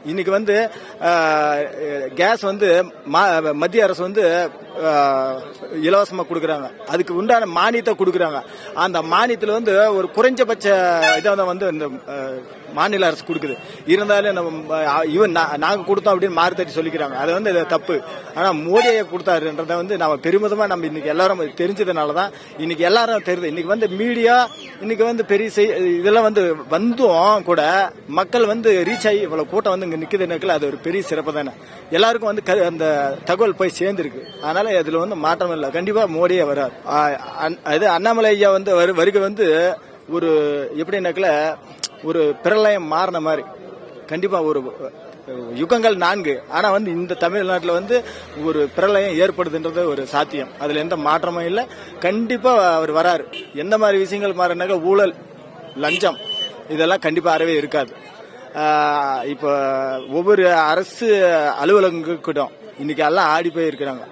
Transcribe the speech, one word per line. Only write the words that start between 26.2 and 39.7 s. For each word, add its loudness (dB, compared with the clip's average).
வந்து 2
வந்தும் 4
கூட 2
மக்கள் 0
வந்து 2
ரீச் -2
ஆகி 4
இவ்வளவு -2
கூட்டம் 0
வந்து -6
இங்க -6
நிக்குதுன்னாக்கல -2
அது 0
ஒரு -4
பெரிய -4
சிறப்பு -4
தானே. -4
எல்லாருக்கும் 2
வந்து -4
க-, 2
அந்த 0
தகவல் 0
போய் -2
சேர்ந்துருக்கு. -6
அதனால 0
அதுல 0
வந்து -2
மாற்றம் 0
இல்லை. -4
கண்டிப்பா 0
மோடியே 2
வரார். -2
ஆ, 2
அன்-, -4
இது 4
அண்ணாமலை 4
ஐயா 6
வந்து 2
வரு-, 4
வருகை 4
வந்து 2